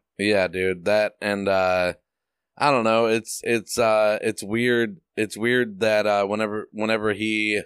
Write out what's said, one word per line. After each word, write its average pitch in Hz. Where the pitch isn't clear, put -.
Yeah, 101
dude. 90
That 104
and, 101
uh, 92
I 143
don't 123
know. 113
It's, 113
it's, 117
uh, 107
it's 110
weird. 117
It's 107
weird 117
that, 107
uh, 101
whenever, 104
whenever 107
he 107